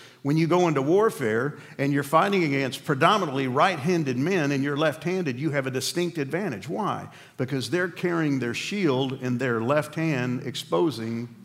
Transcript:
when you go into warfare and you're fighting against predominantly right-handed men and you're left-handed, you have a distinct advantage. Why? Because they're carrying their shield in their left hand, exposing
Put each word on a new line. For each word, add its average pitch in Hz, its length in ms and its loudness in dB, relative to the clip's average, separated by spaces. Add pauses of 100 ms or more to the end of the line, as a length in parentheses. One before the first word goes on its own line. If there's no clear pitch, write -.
(200)
when 143 160 0
you 165 100 4
go 175 220 4
into 143 140 2
warfare 143 760 2 (220)
and 139 120 0
you're 143 120 2
fighting 180 420 2
against 139 400 -2
predominantly 151 640 2
right-handed 151 720 2
men 147 340 2
and 135 100 0
you're 143 140 -2
left-handed, 156 640 -2
you 151 120 -2
have 139 140 -2
a 131 40 -2
distinct 165 480 -2
advantage. 147 500 -4
Why? 165 400 -4 (300)
Because 131 320 -4
they're 180 180 0
carrying 165 520 0
their 120 120 0
shield 131 680 0
in 123 160 0
their 120 240 0
left 147 320 0
hand, 127 500 -2
exposing 120 920 -4 (100)